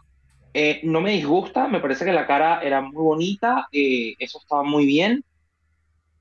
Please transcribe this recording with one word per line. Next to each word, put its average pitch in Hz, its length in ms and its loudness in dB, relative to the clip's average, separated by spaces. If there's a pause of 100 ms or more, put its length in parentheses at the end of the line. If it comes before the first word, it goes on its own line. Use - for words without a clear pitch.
(540)
eh, 151 300 0
no 160 180 0
me 196 120 0
disgusta, 185 560 0
me 190 120 0
parece 135 240 -2
que 185 80 0
la 151 140 0
cara 160 360 2
era 139 180 0
muy 139 120 -10 (100)
bonita, 190 680 0
eh, 127 480 0
eso 127 200 -12
estaba 143 240 -2
muy 147 220 2
bien, 190 380 2 (960)